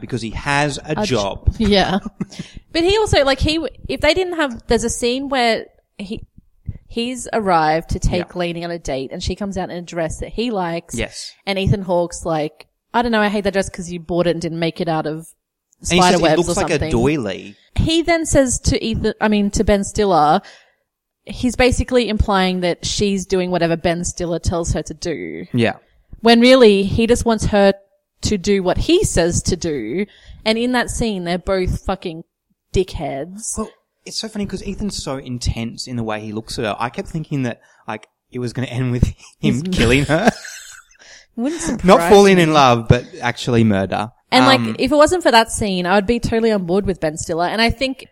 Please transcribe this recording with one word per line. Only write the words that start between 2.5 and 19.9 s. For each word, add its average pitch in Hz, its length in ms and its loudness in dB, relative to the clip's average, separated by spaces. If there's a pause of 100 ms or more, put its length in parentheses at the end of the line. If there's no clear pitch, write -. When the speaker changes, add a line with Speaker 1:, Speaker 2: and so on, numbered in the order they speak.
Speaker 2:
But 330 120 0
he 392 140 2
also, 403 260 2
like, 269 160 0
he, 311 240 0 (240)
if 269 140 -6
they 311 140 2
didn't 359 220 -2
have, 269 300 -4
there's 226 160 2
a 233 60 -4
scene 254 400 -4
where 240 360 0 (340)
he, - 260 -12 (600)
he's 240 440 -6
arrived 165 600 2
to 185 80 -2
take 175 300 0
Speaker 1:
Yeah. - 100 -18
Speaker 2:
Lainey 170 260 -4
on 170 60 -6
a 170 80 -6
date 135 320 -6
and 180 100 -10
she 185 140 -6
comes 196 240 -8
out 180 100 -6
in 170 80 -10
a 180 60 -8
dress 165 380 -6
that - 80 -10
he 233 200 -4
likes. 170 460 -6
Speaker 1:
Yes. - 360 -10 (140)
Speaker 2:
And 196 140 -4
Ethan 196 240 0
Hawke's 175 420 -2
like, 156 400 -4 (300)
"I 240 80 2
don't 240 80 -2
know, 214 100 2
I 208 80 2
hate 202 140 -2
that 196 100 -2
dress 190 160 -2
'cause 175 220 -12
you 175 80 -8
bought 175 260 0
it 170 60 4
and 165 100 -4
didn't 165 180 -6
make 165 220 -2
it 170 80 -2
out 156 160 -2
of 156 220 -8 (540)
Speaker 1:
And - 100 -6
he 175 60 6
Speaker 2:
spider 180 160 6
Speaker 1:
says, 175 80 2
Speaker 2:
webs 160 120 4
Speaker 1:
"It 160 40 4
looks 170 200 0
Speaker 2:
or 196 60 0
Speaker 1:
like 156 80 -2
Speaker 2:
something." 143 160 0
Speaker 1:
a - 40 -6
doily." 110 640 -2 (200)
Speaker 2:
He 330 260 2
then 330 240 0
says 269 360 2
to - 220 0
Ethan, 226 380 -2
I 214 60 2
mean, 208 240 2
to 226 120 2
Ben 202 200 2
Stiller, 180 580 2 (840)